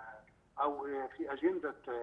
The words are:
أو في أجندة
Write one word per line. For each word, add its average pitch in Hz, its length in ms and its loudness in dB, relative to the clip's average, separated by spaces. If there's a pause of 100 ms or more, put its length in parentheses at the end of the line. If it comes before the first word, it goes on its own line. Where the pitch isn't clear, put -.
(600)
أو 143 260 2 (300)
في 139 160 -2
أجندة 156 420 2 (280)